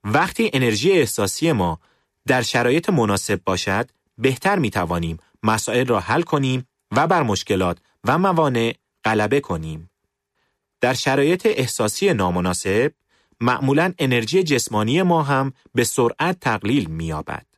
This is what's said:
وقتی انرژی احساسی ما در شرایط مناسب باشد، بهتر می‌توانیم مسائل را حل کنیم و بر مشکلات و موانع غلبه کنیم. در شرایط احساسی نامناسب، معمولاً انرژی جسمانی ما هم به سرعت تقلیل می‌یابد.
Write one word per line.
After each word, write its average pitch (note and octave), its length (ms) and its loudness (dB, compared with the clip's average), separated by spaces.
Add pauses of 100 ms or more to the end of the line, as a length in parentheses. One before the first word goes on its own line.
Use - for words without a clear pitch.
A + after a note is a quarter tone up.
وقتی F3 500 0
انرژی B2+ 380 2
احساسی D3 600 0
ما F2 280 0 (480)
در B2+ 140 2
شرایط B2 480 0
مناسب G#2 540 0
باشد، G2 480 -2 (260)
بهتر C3+ 420 0
می‌توانیم E2+ 580 -2 (260)
مسائل A2 420 0
را A2+ 140 0
حل A#2 220 -2
کنیم C3 460 -2 (240)
و D3+ 160 2
بر E3+ 160 2
مشکلات F#2 540 0 (260)
و C3+ 140 2
موانع D3+ 580 2 (280)
غلبه A2 360 2
کنیم. D#2+ 500 -8 (920)
در B2+ 120 2
شرایط C#3 520 0
احساسی C3+ 680 0
نامناسب، F#2+ 800 0 (480)
معمولاً C3+ 560 0
انرژی D#3 460 0
جسمانی B2 580 0
ما E3+ 220 2
هم C3+ 300 -2 (220)
به A#2+ 80 4
سرعت C#3 560 0
تقلیل A#2 500 -2
می‌یابد. - 560 -8 (120)